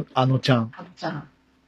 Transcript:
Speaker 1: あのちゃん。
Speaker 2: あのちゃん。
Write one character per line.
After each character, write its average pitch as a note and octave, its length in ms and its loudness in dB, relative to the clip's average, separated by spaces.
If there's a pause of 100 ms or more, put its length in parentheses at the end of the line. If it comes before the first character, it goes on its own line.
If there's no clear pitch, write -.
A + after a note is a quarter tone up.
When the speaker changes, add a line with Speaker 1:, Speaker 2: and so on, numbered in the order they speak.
(140)
Speaker 1:
あ B2+ 120 2
の C3 120 4
ち - 120 0
ゃ B2 80 4
ん。 A2+ 180 -4
Speaker 2:
あ - 60 -18
の - 140 -20
ち - 80 -12
ゃ E3 60 -4
ん。 - 180 -10 (400)